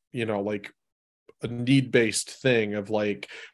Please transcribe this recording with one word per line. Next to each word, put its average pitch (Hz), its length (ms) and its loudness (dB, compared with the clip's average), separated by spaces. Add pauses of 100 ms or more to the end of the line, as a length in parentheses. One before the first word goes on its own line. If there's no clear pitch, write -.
(140)
you 117 120 -4
know, 107 160 -2
like, 104 320 -6 (720)
a 131 40 -6
need-based 120 800 2
thing 110 460 2
of, 104 160 -6
like, 104 360 -2 (260)